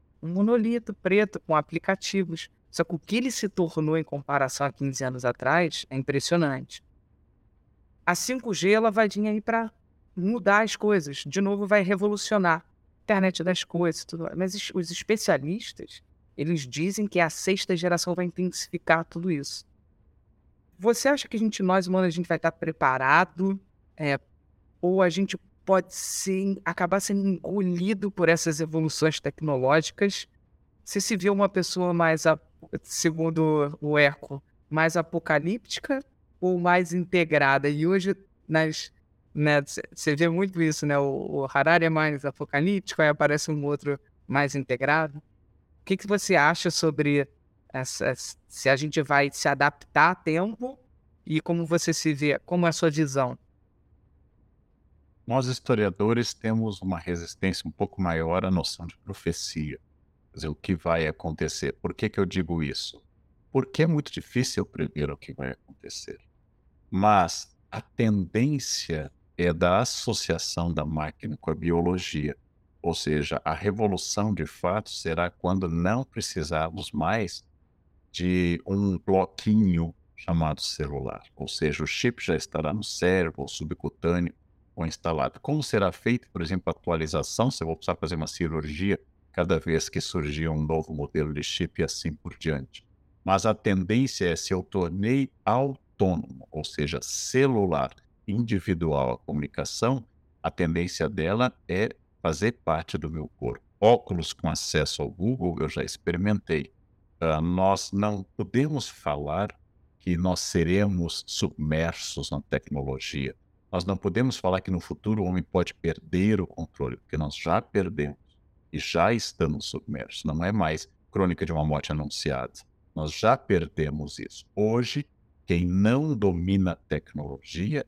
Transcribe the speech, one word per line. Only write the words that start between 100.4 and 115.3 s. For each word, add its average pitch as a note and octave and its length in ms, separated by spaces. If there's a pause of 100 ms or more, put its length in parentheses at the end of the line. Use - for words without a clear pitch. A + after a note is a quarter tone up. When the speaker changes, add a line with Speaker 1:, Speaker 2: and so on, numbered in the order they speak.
Speaker 2:
a D#2+ 80
tendência E2+ 580
dela G2+ 480 (100)
é G2 280 (280)
fazer F2 300 (120)
parte E2 320
do D#2 140
meu D#2 260
corpo. - 280 (160)
Óculos G2 520
com - 160
acesso D2+ 540
ao C#2 80
Google, F2+ 500
eu D2+ 80
já - 140
experimentei. F2 920 (480)
Ah, D#2 200
nós F#2 520
não G2+ 300 (140)
podemos C3 520
falar D2+ 640 (460)
que F2 180
nós F2+ 240
seremos F2+ 880
submersos D#2 1040
na D2 100
tecnologia. C2+ 920 (360)
Nós F2+ 140
não F#2+ 120
podemos A2+ 400
falar F#2 240
que - 100
no F2 100
futuro G#2+ 420
o F2+ 40
homem F2+ 160